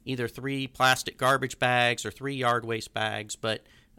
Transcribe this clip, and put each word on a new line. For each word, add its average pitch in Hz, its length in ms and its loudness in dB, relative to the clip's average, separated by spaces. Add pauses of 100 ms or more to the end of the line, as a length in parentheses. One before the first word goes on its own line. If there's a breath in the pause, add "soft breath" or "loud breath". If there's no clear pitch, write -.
either 123 240 -4
three 135 400 -6
plastic - 500 2
garbage 131 400 2
bags 120 480 2
or 107 60 -6
three 139 240 -6
yard 120 280 0
waste 113 300 -6
bags, 107 400 -4
but, 110 300 -4 (340 soft breath)